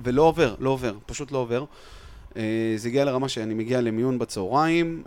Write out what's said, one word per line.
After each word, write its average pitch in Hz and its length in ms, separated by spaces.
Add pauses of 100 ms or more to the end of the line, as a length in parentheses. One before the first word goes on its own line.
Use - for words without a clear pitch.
ולא 123 180
עובר, 156 360
לא 131 120
עובר, 127 240 (120)
פשוט 131 260
לא 135 60
עובר. 123 260 (720)
אה, 110 60 (340)
זה 110 120
הגיע 135 160
לרמה 135 240
שאני 113 260
מגיע 113 260
למיון 120 380
בצהריים, 160 880